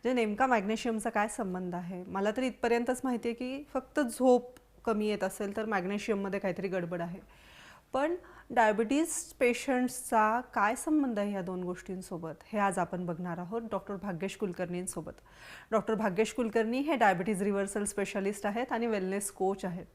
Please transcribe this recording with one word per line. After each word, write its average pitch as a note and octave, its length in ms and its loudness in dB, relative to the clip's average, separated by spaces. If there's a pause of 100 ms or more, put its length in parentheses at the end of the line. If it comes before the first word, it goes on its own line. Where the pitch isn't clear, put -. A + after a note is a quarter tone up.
म्हणजे A#3+ 220 4
नेमका G#3+ 200 2
मॅग्नेशियमचा A3+ 640 0
काय G#3+ 180 0
संबंध F3+ 480 -4
आहे? F3+ 320 -8
मला G3 240 0
तर B3+ 120 -2
इथपर्यंतच A#3+ 600 0
माहिती A#3+ 240 0
आहे A#3 80 -2
की C4 280 -8 (100)
फक्त C4+ 260 -2
झोप B3 580 4 (280)
कमी G#3+ 200 2
येत G3+ 180 0
असेल G3 340 -4
तर A3 80 -2
मॅग्नेशियममध्ये G3+ 760 -2
काहीतरी F3+ 280 -2
गडबड F3 340 -2
आहे. F3+ 180 -6 (760)
पण D4+ 220 2 (340)
डायबिटीज A#3 600 4 (280)
पेशंट्सचा A#3+ 1000 2 (120)
काय A3 220 2
संबंध C#4 440 0
आहे G3+ 140 0
या G3 80 -2
दोन F3+ 220 -4
गोष्टींसोबत, F3+ 800 -8 (100)
हे G#3+ 60 0
आज G3 200 2
आपण F3+ 260 -2
बघणार E3+ 320 -4
आहोत F3+ 240 -6
डॉक्टर G#3 340 -6
भाग्येश F#3+ 400 -4
कुलकर्णींसोबत. F3 800 -6 (580)
डॉक्टर A3 220 2
भाग्येश G#3 400 2
कुलकर्णी A3+ 460 2
हे D4 160 2
डायबिटीज G3 480 4
रिव्हर्सल G3+ 400 0
स्पेशलिस्ट G3+ 640 -2
आहेत A3 260 -2
आणि A#3 160 0
वेलनेस G3+ 440 -2
कोच G3 340 0
आहेत. F3+ 300 -6